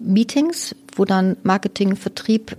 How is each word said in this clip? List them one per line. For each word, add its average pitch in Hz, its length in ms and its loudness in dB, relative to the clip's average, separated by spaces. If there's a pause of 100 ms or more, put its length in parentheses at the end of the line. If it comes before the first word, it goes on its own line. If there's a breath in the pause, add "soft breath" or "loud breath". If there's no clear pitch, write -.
Meetings, 233 720 0 (220)
wo 196 80 2
dann 190 380 2
Marketing, 196 520 0
Vertrieb, - 640 -4